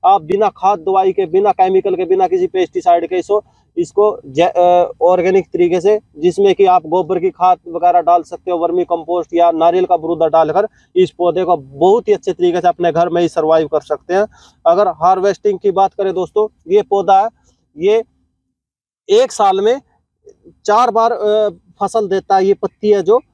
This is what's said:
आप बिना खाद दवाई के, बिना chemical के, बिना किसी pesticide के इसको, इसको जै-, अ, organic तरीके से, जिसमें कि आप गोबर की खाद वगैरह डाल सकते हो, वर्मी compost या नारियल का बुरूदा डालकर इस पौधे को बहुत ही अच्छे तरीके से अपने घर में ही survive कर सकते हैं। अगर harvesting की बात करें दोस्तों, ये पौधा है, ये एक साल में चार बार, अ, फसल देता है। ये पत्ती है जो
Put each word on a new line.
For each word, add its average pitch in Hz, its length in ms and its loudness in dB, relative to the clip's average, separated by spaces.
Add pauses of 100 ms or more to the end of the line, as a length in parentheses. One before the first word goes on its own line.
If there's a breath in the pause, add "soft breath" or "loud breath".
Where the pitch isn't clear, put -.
आप 190 160 4
बिना 190 280 -2
खाद 185 300 -2
दवाई 190 320 0
के, - 140 -2
बिना 196 260 0
chemical 381 440 0
के, 359 100 -4
बिना 370 220 0
किसी 359 200 -2
pesticide 359 600 -2
के 370 80 -6
इसको, 339 280 -2 (340)
इसको 202 480 -2
जै-, 147 320 -2
अ, 175 340 2 (100)
organic 180 440 2
तरीके 175 360 -2
से, 202 180 2 (180)
जिसमें 180 380 0
कि 196 100 2
आप 180 200 2
गोबर 175 340 -2
की 180 100 -2
खाद 180 280 0 (100)
वगैरह 175 340 0
डाल 170 220 2
सकते 175 280 -10
हो, 175 60 -2
वर्मी 170 260 -2
compost 170 500 -6
या 170 180 2
नारियल 170 340 0
का 175 120 0
बुरूदा 160 300 -2
डालकर 160 400 0 (280)
इस 180 160 0
पौधे 175 320 -2
को 170 140 -2
बहुत 147 500 0
ही 214 60 2
अच्छे 185 200 -4
तरीके 175 280 -2
से 180 60 2
अपने 170 240 -2
घर 170 180 0
में 170 120 -2
ही 170 60 0
survive 160 400 0
कर 151 140 -4
सकते - 320 -8
हैं। 202 140 0 (380 soft breath)
अगर 180 220 2
harvesting 185 720 -2
की 202 120 -2
बात 190 220 0
करें 190 200 -4
दोस्तों, 185 600 -6
ये 208 80 2
पौधा 196 400 0
है, 220 80 -2 (480)
ये 208 260 0 (1040)
एक 220 220 2
साल 196 300 0
में 240 200 0 (840)
चार 233 260 2
बार, 226 200 0
अ, 214 380 -2 (340)
फसल 208 240 -4
देता 190 280 -2
है। 190 100 2
ये 196 80 2
पत्ती - 360 -4
है 202 140 2
जो 214 160 2 (140)